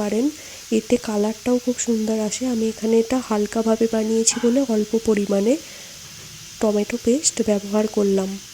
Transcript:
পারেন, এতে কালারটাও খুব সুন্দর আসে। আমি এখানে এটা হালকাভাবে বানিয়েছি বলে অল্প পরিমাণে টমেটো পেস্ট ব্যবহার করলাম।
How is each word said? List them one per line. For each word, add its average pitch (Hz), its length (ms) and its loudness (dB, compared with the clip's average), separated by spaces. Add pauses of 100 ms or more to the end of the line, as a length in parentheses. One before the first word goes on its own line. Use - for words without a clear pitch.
পারেন, 214 240 -2 (540)
এতে 220 160 0 (120)
কালারটাও 220 580 0
খুব 240 120 -2 (100)
সুন্দর 220 300 0 (120)
আসে। 208 140 -6 (120)
আমি 226 180 0
এখানে 226 300 0
এটা 254 160 0 (100)
হালকাভাবে 220 680 2
বানিয়েছি 226 500 2
বলে 240 160 4 (140)
অল্প 214 180 0 (160)
পরিমাণে 202 460 2 (1040)
টমেটো 208 440 2
পেস্ট 269 320 2 (120)
ব্যবহার 208 360 2 (120)
করলাম। 196 340 2 (240)